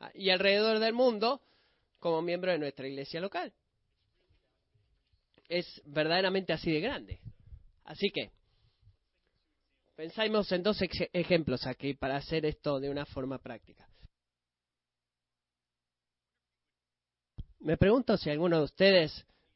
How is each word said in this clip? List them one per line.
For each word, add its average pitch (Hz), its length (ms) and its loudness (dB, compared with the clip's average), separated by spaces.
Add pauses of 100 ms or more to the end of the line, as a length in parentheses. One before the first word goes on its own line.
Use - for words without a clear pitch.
(140)
y 190 160 -2
alrededor 202 480 2
del 226 160 0
mundo 240 480 0 (560)
como 165 240 -2
miembro 175 300 -2
de 160 60 0
nuestra 139 300 -8
iglesia 139 320 -10
local. 247 320 -6 (2000)
Es - 360 -6
verdaderamente 170 680 0
así 160 180 -2
de 156 100 2
grande. 175 400 -8 (640)
Así 196 260 -4
que, 113 200 -8 (1700)
pensemos 214 560 0
en 180 100 0
dos 208 180 0
ex-, 175 320 -2
ejemplos 165 540 2
aquí 135 280 -6
para 135 220 -4
hacer 156 300 -4
esto 147 340 -2
de 139 80 -4
una 143 160 -6
forma 135 340 -8
práctica. - 500 -16 (3750)
Me 160 180 -2
pregunto 220 400 6
si - 140 -2
alguno 165 280 2
de 147 60 4
ustedes 185 640 4 (300)